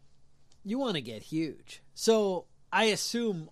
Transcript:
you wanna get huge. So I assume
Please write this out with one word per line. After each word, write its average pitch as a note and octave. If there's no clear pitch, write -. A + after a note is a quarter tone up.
you G#3+
wanna A3+
get A2
huge. -
So G#3
I G3+
assume G#3